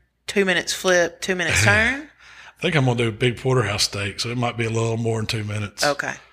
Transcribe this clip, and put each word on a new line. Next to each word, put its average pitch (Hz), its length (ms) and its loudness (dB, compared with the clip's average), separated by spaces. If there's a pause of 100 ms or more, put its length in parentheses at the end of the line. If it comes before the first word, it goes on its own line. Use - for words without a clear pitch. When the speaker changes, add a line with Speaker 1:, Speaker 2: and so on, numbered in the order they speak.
(280)
Speaker 1:
two 196 180 2
minutes 175 280 0
flip, 180 480 2
two 185 140 -2
minutes 170 280 2
Speaker 2:
<laughs> - 20 4
Speaker 1:
turn? 233 440 2 (480)
Speaker 2:
I - 40 -12
think 170 140 0
I'm 135 100 4
gonna 120 120 2
do 117 120 0
a - 20 -4
big 113 260 0
porterhouse 110 460 0
steak, 101 360 -4
so 117 100 -4
it 123 80 -4
might 120 200 0
be 117 80 -2
a 113 40 -2
little 113 280 0
more 113 200 0
than 110 80 -2
two 107 180 -4
minutes. 104 400 -4
Speaker 1:
Okay. 143 300 -2 (200)